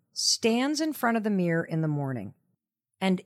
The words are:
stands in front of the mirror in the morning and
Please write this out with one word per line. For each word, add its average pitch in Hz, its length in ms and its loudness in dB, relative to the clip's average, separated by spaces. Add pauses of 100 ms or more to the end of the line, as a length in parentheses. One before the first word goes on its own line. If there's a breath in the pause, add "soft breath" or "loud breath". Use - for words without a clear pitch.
(120)
stands 254 680 0
in 311 120 0
front 233 240 0
of 220 80 0
the 220 60 0
mirror 170 340 2
in 160 180 -2
the 160 60 0
morning 135 460 -4 (640)
and 190 260 0